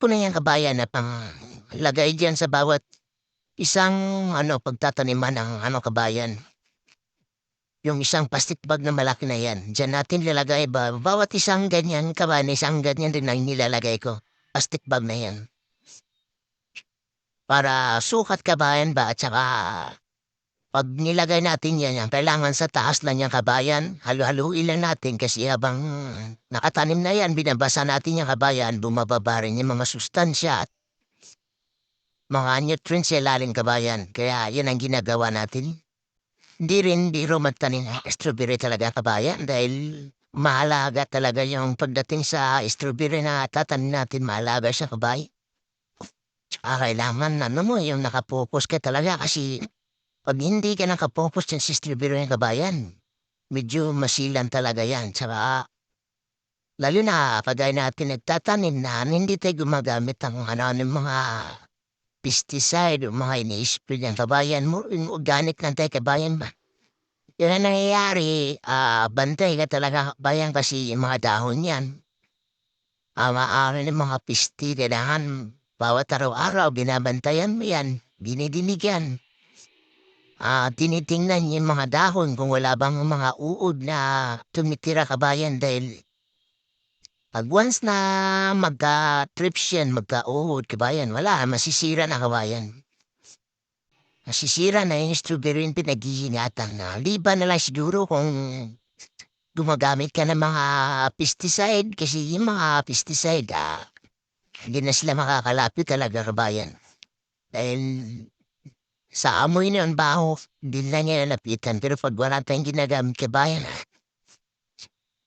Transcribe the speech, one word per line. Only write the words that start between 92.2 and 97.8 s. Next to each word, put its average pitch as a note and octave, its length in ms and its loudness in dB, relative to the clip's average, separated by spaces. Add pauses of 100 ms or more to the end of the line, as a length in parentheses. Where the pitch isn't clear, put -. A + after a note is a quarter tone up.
kabayan. A2+ 480 -2 (1600)
Masisira F#3 560 2
na D#3 160 0
yung D#3+ 160 -2
strawberry D3+ 480 -2
yung D#3 80 -4
pinag-iingatan B2 1040 -4
na. F#2+ 240 -6
Liban F#3+ 400 2
na F3+ 80 2
lang F3 80 4
siguro D#3 480 -2